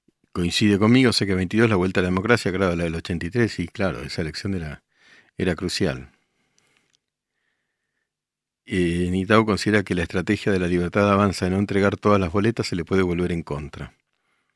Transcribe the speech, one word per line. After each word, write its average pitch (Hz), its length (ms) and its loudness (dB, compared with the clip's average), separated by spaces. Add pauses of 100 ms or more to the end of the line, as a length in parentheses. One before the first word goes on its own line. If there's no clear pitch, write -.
(320)
Coincide 92 460 2
conmigo, 117 340 4
sé - 140 -2
que 98 80 0
veintidós, 107 360 2
la 104 60 2
vuelta 92 240 0
a - 20 2
la 92 60 0
democracia, 95 440 0
claro, 92 240 0
la 85 80 -2
del 82 100 -4
ochenta 85 320 -6
y 85 40 -8
tres, 117 280 -2
y 85 100 -4
claro, 82 340 -4
esa 73 180 -8
elección 87 340 -6
era, 78 280 -10 (560)
era 90 160 0
crucial. 76 560 -4 (2500)
Eh, 90 440 0
Nitau 107 360 4
considera 104 380 0
que 98 100 -4
la 87 80 0
estrategia 98 500 -2
de 95 60 2
La 90 80 -2
Libertad 90 440 0
Avanza 98 360 2
de 90 60 0
no 95 60 0
entregar 101 380 2
todas 104 240 4
las 85 120 -2
boletas 107 340 0
se 92 100 -6
le 82 80 -4
puede 95 180 2
volver 87 300 -2
en 85 100 -4
contra. 71 520 -10 (600)